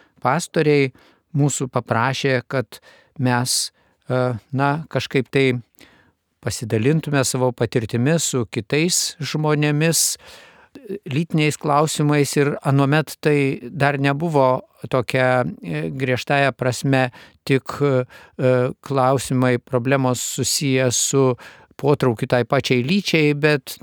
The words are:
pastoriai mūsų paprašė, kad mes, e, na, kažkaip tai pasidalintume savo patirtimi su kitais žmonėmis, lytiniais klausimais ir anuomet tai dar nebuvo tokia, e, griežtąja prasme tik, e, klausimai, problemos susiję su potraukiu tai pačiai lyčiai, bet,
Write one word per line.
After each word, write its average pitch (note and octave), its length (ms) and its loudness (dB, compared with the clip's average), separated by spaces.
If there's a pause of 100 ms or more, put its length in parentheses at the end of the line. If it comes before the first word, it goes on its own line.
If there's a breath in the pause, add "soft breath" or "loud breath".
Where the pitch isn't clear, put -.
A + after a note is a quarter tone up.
(180 loud breath)
pastoriai D3 720 0 (420 soft breath)
mūsų C#3 340 0
paprašė, B2+ 720 0
kad - 380 -6 (340 soft breath)
mes, B2+ 560 0 (380)
e, B2+ 380 -2
na, C#3 240 0 (140)
kažkaip - 440 -2
tai C3 320 2 (840 soft breath)
pasidalintume B2+ 840 0
savo B2+ 280 0
patirtimi B2 680 0
su B2+ 280 -2
kitais - 720 -2
žmonėmis, D3+ 1000 0 (880 loud breath)
lytiniais D3+ 540 0
klausimais D3 800 2
ir C#3+ 260 2
anuomet C#3 580 2
tai C#3 420 0
dar C#3 360 0
nebuvo C#3 640 2 (260)
tokia, B2+ 560 2 (180)
e, E3 280 -6
griežtąja C3+ 600 0
prasme C3 580 -2 (340 loud breath)
tik, - 360 -2
e, C3 240 0 (760 loud breath)
klausimai, B2+ 800 0
problemos B2+ 600 0
susiję C3 720 -2
su C3 440 2 (400 loud breath)
potraukiu C3+ 500 0
tai B2 180 -2
pačiai C3 380 0
lyčiai, D#3 520 0
bet, D3 480 -2